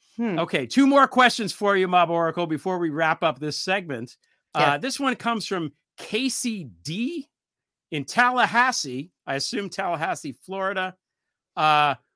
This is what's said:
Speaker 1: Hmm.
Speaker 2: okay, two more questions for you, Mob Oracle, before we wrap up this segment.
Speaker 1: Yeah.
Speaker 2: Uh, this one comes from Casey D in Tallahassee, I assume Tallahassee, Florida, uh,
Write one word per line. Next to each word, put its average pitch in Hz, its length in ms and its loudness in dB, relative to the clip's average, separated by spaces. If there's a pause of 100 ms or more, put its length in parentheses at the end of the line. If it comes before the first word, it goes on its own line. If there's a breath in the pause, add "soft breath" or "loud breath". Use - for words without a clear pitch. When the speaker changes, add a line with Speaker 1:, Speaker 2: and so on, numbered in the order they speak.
(180)
Speaker 1:
Hmm. 214 220 -2
Speaker 2:
okay, 160 280 -2
two 269 200 4
more 277 200 6
questions 233 460 2
for 202 240 0
you, 185 100 2
Mob 180 220 4
Oracle, 170 380 0
before 175 320 -4
we 170 100 -2
wrap 160 340 0
up 151 160 0
this 151 180 -6
segment. 165 600 -6 (380)
Speaker 1:
Yeah. 147 180 4
Speaker 2:
Uh, 143 40 -2
this 247 220 -6
one 262 160 0
comes 233 320 -4
from 170 240 -4 (260)
Casey 226 680 -4 (180)
D 240 460 -6 (640)
in 147 140 -4
Tallahassee, 233 1040 2 (140)
I 139 100 -4
assume 139 340 -4
Tallahassee, 165 640 -4
Florida, 190 640 -6 (580)
uh, 151 400 4 (200)